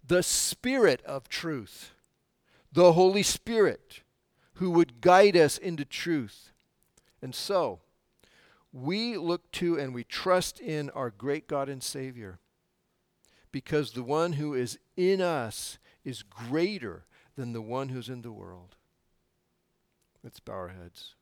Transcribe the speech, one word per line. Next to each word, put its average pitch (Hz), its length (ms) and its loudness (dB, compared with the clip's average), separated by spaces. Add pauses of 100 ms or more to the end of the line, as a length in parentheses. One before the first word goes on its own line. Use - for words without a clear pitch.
the 175 200 2
Spirit 240 800 2
of 139 260 -10
truth, - 640 -10 (800)
the 175 200 10
Holy 185 300 6
Spirit, - 760 0 (520)
who 180 180 -2
would 170 300 2
guide 185 340 8
us 156 220 6
into 165 260 -6
truth. - 720 -6 (680)
And 131 140 -12
so, 156 460 -2 (880)
we 196 460 -4
look 170 340 -4
to 170 260 0
and 131 160 -6
we 120 120 -8
trust - 560 0
in 151 300 -6
our 123 200 -6
great 135 380 -6
God 139 180 -4
and 135 160 -10
Savior, 120 560 -10 (1120)
because 143 400 -4
the 127 120 -8
one 156 300 0
who 147 200 -4
is 123 260 -4 (160)
in 185 240 2
us 151 580 -4 (280)
is 123 180 -10
greater 127 840 -6 (300)
than 120 160 -8
the 113 100 -8
one 123 280 -6
who's 127 180 -10
in 123 140 -12
the 117 100 -14
world. 90 460 -20 (1500)
Let's - 160 -20
bow - 140 -16
our 92 160 -10
heads. 90 520 -20